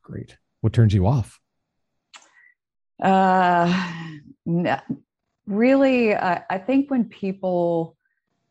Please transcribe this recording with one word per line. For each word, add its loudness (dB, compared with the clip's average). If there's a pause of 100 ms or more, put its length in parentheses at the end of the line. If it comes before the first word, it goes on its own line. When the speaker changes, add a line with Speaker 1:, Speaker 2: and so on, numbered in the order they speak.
Speaker 1:
Great. -16 (220)
What -2
turns 4
you 2
off? -4 (1600)
Speaker 2:
Uh, 2 (540)
n-, -2 (680)
really, 2
I, -2
I -4
think -2
when 0
people -4 (560)